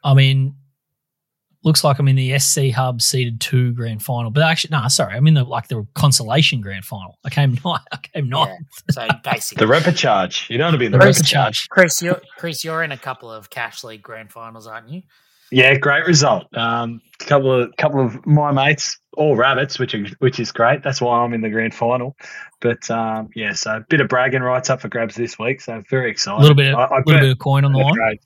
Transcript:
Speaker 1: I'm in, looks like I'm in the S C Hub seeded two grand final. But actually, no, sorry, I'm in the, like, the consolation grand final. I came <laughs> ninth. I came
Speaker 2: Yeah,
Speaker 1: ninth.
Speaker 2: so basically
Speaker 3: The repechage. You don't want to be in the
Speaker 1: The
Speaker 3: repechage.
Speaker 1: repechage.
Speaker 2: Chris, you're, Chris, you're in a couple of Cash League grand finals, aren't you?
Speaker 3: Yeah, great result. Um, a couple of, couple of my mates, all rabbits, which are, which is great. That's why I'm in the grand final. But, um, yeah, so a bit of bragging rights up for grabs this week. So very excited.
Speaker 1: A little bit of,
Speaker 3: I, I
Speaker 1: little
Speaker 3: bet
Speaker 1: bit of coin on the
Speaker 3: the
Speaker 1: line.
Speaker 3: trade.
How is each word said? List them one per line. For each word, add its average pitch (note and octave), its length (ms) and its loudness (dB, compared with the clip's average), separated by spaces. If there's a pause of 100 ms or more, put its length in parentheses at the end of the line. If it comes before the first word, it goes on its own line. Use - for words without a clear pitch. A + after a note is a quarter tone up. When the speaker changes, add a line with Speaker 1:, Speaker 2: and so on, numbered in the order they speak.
Speaker 1:
I'm C#3 160 4
in, C3+ 380 2 (1040)
looks D#3 200 2
like C#3+ 160 4
I'm C#3+ 100 4
in C3+ 80 6
the C3 180 0
S C#3 120 0
C C3+ 240 0
Hub B2+ 300 -2
seeded A#2+ 400 -2
two B2 320 2
grand A#2 300 -6
final. A#2+ 280 -4
But C#3+ 120 2
actually, D#3+ 340 0
no, A2+ 120 0
sorry, G#2 260 0
I'm C3 120 2
in D#3+ 80 6
the, C3 100 4
like, A#2+ 240 -6
the A2 260 -6
consolation C3 680 2
grand G2 240 -10
final. F#2 400 -16
I C3+ 60 -8
came C#3 220 2
<laughs> - 120 -4
ninth. E3+ 160 -2 (120)
I - 100 -10
came D3 240 -8
Speaker 2:
Yeah, C#3 180 -2
Speaker 1:
ninth. F#3 220 -12 (240)
Speaker 2:
so A#2 180 -2 (140)
basically A#2 440 -2
Speaker 3:
The A2+ 60 4
repechage. C3+ 760 0
You A#2 80 -4
don't D#3 80 2
want E3 80 2
to A#2+ 40 0
be A#2+ 80 0
in G#2 60 -2
the C3 60 4
Speaker 1:
The A#2+ 80 10
Speaker 3:
repechage. C3+ 260 4
Speaker 1:
repechage. A2+ 380 0
Speaker 2:
Chris, F3 320 4
you're, F3+ 180 -2 (160)
Chris, E3 280 -8
you're D#3+ 180 -4
in D3+ 100 -6
a B2+ 60 -12
couple B2 340 -12
of G#2+ 160 -18
Cash A#2 360 -10
League A2 180 -18
grand A2 280 -18
finals, A2+ 360 -16
aren't A2+ 240 -16
you? F3+ 120 -12 (480)
Speaker 3:
Yeah, C3 280 4
great C#3+ 280 0
result. D3 500 2
Um, A#2 440 -4 (220)
a - 20 -14
couple C3+ 380 2
of, A#2 140 -6
couple C#3 280 0
of A#2 220 -6
my D3 260 4
mates, C#3 460 0 (180)
all D3+ 200 2
rabbits, C3+ 420 0
which B2 160 -4
are, G#2 100 -6 (140)
which B2+ 220 2
is A2+ 120 -4
great. C3 300 2
That's C3+ 180 -4
why A#2+ 200 0
I'm A#2+ 120 -2
in A#2 100 -4
the A2 80 -4
grand A2+ 240 -2
final. B2 400 -2 (460)
But, A#2 300 -2
um, A2 460 -4
yeah, G#2+ 160 -6
so A2 240 -6
a A2 120 -10
bit D#3 140 4
of - 60 0
bragging B2+ 340 0
rights B2+ 260 -2
up C3 140 0
for A2+ 60 -10
grabs A#2 260 -4
this A#2 240 -6
week. B2 240 -4
So A2+ 260 -12
very B2+ 220 -2
excited. G2+ 280 -4
Speaker 1:
A C#3+ 40 6
little D3 140 4
bit C3+ 180 2
of, B2 40 0
Speaker 3:
I, B2 60 2
I C3+ 140 0
Speaker 1:
little C3 140 2
Speaker 3:
bet B2 80 6
Speaker 1:
bit C3+ 100 4
of B2 80 -2
coin C#3 260 0
on C#3 80 2
the C3+ 60 2
Speaker 3:
the C3+ 60 2
Speaker 1:
line. D3 100 2
Speaker 3:
trade. A2+ 320 -2